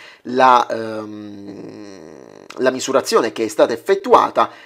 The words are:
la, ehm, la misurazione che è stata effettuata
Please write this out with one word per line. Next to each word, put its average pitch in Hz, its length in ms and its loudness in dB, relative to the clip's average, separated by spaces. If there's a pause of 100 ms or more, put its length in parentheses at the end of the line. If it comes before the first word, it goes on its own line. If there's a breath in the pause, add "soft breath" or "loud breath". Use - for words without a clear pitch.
(240 loud breath)
la, 123 460 4
ehm, 104 1500 -12 (340)
la 127 140 2
misurazione 127 600 0
che 113 140 -2
è - 20 -2
stata 131 260 2
effettuata 156 760 2 (160 loud breath)